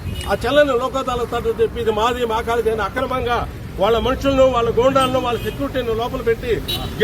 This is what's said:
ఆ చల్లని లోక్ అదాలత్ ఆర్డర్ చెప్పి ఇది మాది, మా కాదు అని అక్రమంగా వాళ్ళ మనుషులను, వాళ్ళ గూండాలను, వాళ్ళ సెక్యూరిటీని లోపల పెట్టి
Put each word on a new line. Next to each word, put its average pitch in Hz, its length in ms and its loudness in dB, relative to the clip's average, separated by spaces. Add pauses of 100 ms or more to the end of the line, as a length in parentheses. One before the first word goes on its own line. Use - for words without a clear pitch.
(280)
ఆ 202 80 0 (100)
చల్లని 277 320 4
లోక్ 254 180 -2
అదాలత్ 247 380 -2
ఆర్డర్ 226 280 -2
చెప్పి 226 180 0
ఇది 220 100 0
మాది, 240 360 0
మా 220 140 0
కాదు 226 300 0
అని 220 120 0
అక్రమంగా 247 680 -2 (300)
వాళ్ళ 214 200 4
మనుషులను, 262 480 4
వాళ్ళ 233 240 2
గూండాలను, 262 500 2
వాళ్ళ 240 220 -2
సెక్యూరిటీని 254 520 -4
లోపల 240 260 -4
పెట్టి 226 420 -2 (420)